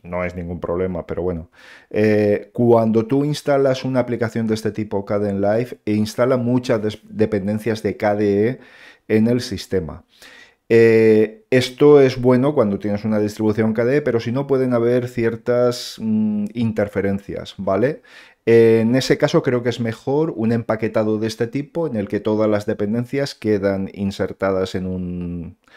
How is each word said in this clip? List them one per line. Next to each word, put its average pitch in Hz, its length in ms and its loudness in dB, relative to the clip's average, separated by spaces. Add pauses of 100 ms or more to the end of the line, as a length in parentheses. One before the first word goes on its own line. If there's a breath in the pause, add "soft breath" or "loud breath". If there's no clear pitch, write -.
no 90 220 -6
es 87 100 -8
ningún 87 240 -8
problema, 87 480 -4
pero - 160 -6
bueno, 85 260 -4 (420 loud breath)
eh, 107 640 2
cuando 113 540 2
tú 139 180 0
instalas 139 600 0
una 131 160 -2
aplicación 113 480 -4
de 110 60 2
este 107 180 -4
tipo, 104 320 -6
Kdenlive, 104 800 -2
e 107 80 -2
instala 120 440 0
muchas 123 460 0
des-, 107 220 -6
dependencias 107 800 -2
de 95 120 -2
K 104 200 0
D 104 320 2
E 131 120 -6 (460 loud breath)
en 110 220 2
el 123 120 0
sistema. 90 640 -8 (680 loud breath)
Eh, 113 800 4
esto 143 520 6
es 127 200 4
bueno 127 320 4
cuando 104 280 0
tienes 104 240 -4
una 110 160 0
distribución 107 520 0
K 117 120 0
D 135 140 2
E, 147 40 0
pero 117 160 0
si 113 140 -4
no 139 160 -4
pueden 131 260 2
haber 120 320 2
ciertas, 120 920 -2
mm, 107 540 -2
interferencias, 101 1000 -4
¿vale? 101 460 -2 (440 loud breath)
Eh, 113 360 6
en 117 140 2
ese - 200 0
caso 147 280 0
creo 123 180 -2
que 120 60 -2
es 117 100 -6
mejor 139 580 -4
un 113 140 -2
empaquetado 110 680 -2
de 110 100 -2
este 113 180 -4
tipo 147 400 -6
en 127 80 -8
el 101 140 -4
que 104 100 -2
todas 107 320 0
las 104 160 -2
dependencias 117 680 -4
quedan 98 580 -2
insertadas 95 800 -4
en 92 140 -6
un, 87 680 -8 (200 soft breath)